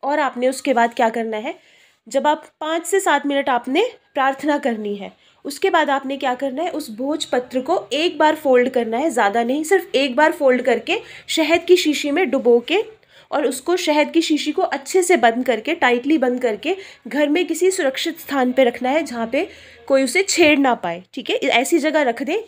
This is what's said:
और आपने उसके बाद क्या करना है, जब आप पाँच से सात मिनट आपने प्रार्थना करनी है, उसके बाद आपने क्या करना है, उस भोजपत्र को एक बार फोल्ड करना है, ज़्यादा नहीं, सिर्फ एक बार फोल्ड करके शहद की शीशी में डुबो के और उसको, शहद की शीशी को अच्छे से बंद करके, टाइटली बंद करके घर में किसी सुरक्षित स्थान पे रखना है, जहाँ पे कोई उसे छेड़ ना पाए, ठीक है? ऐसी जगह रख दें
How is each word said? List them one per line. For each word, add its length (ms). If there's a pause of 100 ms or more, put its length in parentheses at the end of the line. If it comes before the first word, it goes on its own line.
और 160
आपने 300
उसके 240
बाद 200
क्या 160
करना 280
है, 180 (540)
जब 180
आप 180 (140)
पाँच 260
से 140
सात 260
मिनट 240
आपने 400 (240)
प्रार्थना 440
करनी 380
है, 180 (320)
उसके 240
बाद 200
आपने 280
क्या 160
करना 300
है, 60
उस 220
भोजपत्र 720
को 320
एक 240
बार 180
फोल्ड 340
करना 280
है, 120
ज़्यादा 340
नहीं, 200
सिर्फ 320
एक 200
बार 160
फोल्ड 300
करके 380 (280)
शहद 360
की 120
शीशी 360
में 180
डुबो 300
के 180 (540)
और 140
उसको, 300
शहद 360
की 100
शीशी 300
को 100
अच्छे 420
से 140
बंद 280
करके, 300
टाइटली 420
बंद 240
करके 340 (320)
घर 220
में 160
किसी 260
सुरक्षित 480
स्थान 320
पे 120
रखना 260
है, 140
जहाँ 240
पे 200 (400)
कोई 160
उसे 200
छेड़ 360
ना 140
पाए, 300 (100)
ठीक 160
है? 60
ऐसी 440
जगह 220
रख 220
दें 140 (100)